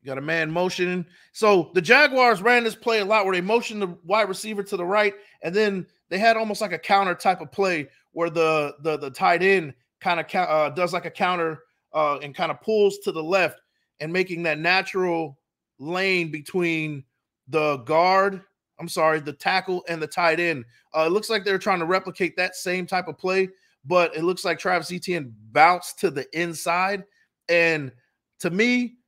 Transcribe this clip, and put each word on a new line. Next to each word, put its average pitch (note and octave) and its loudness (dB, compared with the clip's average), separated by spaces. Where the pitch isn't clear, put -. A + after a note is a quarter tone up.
Got C3 -8
a C3+ -8
man D#3+ -2
motioning. F3+ -2
So G3+ 4
the F3+ 4
Jaguars B3+ 6
ran A#3+ 4
this A3 -2
play A3+ 0
a G3+ 0
lot G3+ 2
where F#3+ 2
they F3 0
motioned G#3+ -2
the F3 -4
wide G3+ 2
receiver G3+ -8
to F#3+ -6
the F3 -4
right, G3+ 2
and E3+ -6
then G3+ 0
they F3 -4
had A3 4
almost G#3+ -4
like G3 -4
a D#3+ -6
counter G3 2
type F3+ 0
of D3+ -16
play F3 -2
where E3+ -2
the, D#3 0
the, D#3 -2
the C#3 -8
tight F3 0
end F#3 2
kinda E3+ -2
ca-, F#3 -2
uh, D#3 0
does E3+ -2
like F3 -4
a E3 -8
counter, E3+ -2
uh, D3 0
and C#3+ -14
kinda D#3+ -4
pulls G#3 0
to F#3+ -6
the D#3+ -6
left E3+ 0
and D3+ -8
making F3+ -4
that D#3 -2
natural F3 -2
lane F3+ -2
between D#3 -4
the D3 0
guard, F#3 2
I'm E3 -12
sorry, D#3+ 2
the D3 -10
tackle F#3 -2
and E3 -4
the D3+ -6
tight E3 2
end. D#3+ -2
Uh, D#3+ 2
it E3 2
looks G#3+ -2
like G#3+ -2
they're F#3+ 0
trying F#3 0
to E3 -2
replicate F3+ -2
that F3+ -4
same F3+ -6
type F3+ -4
of D3+ -12
play, F#3+ 0
but E3+ 2
it D#3+ -4
looks F3+ -2
like E3+ -2
Travis F3+ -2
Etienne E3 -6
bounced E3+ 4
to F#3 2
the C#3 -6
inside. F3+ -2
And E3 2
to F3 -2
me A#3+ 0